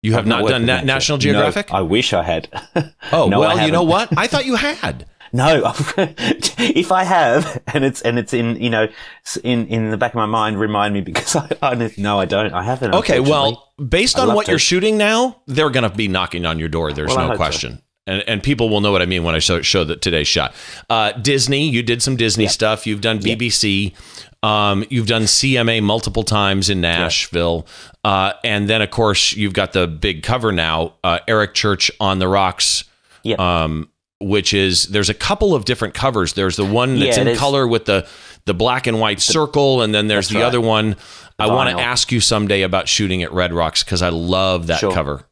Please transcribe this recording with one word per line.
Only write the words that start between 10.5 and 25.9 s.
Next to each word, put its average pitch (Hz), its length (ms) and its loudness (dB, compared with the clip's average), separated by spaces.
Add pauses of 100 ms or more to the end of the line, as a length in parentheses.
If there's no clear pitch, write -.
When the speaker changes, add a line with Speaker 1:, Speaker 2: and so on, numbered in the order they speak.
Speaker 2:
remind 104 320 0
me, 101 80 -2
because - 360 -6
<laughs> - 0 -
I, 147 120 -2 (140)
I, 120 340 -2
no, 101 240 0
I 92 60 0
don't. 101 260 -2
I 90 100 -4
haven't, 123 320 -2
Speaker 1:
Okay, 165 220 2
Speaker 2:
unfortunately. 135 140 2
Speaker 1:
well, 139 420 -2 (160)
based 190 300 2
Speaker 2:
I'd 262 40 2
Speaker 1:
on 254 60 4
Speaker 2:
love 226 80 2
Speaker 1:
what 214 80 0
Speaker 2:
to. - 80 0
Speaker 1:
you're - 60 2
shooting 208 400 2
now, 220 480 0
they're 143 240 2
gonna 123 180 0
be 104 180 -2
knocking 92 380 -2
on 80 140 -2
your 80 100 -4
door. 78 240 -2
There's 76 160 -4
Speaker 2:
Well, 131 100 0
I - 40 0
Speaker 1:
no - 60 0
Speaker 2:
hope 110 80 -2
so. - 20 -6
Speaker 1:
question. 71 440 -4 (240)
And, 95 220 -4
and 107 140 -2
people 117 260 0
will 104 140 2
know 104 100 2
what 92 80 4
I 87 60 2
mean 90 180 -2
when 82 100 0
I 80 40 2
show, 85 240 0
show 90 220 0
that 80 180 -6
today's 78 260 0
shot. 69 260 -2 (360)
Uh, 110 220 0
Disney, 135 540 0
you 120 160 0
did 120 200 -2
some 135 140 -2
Disney 110 280 0
Speaker 2:
Yep. 98 80 0
Speaker 1:
stuff. 110 340 -2
You've 104 140 -4
done 113 160 0
Speaker 2:
Yep. 101 80 -6
Speaker 1:
B 110 120 0
B 117 120 -4
C. 101 460 0 (480)
Um, 104 480 0
you've 117 160 -2
done 110 200 0
C 135 300 2
M 117 140 2
A 113 100 2
multiple 107 440 0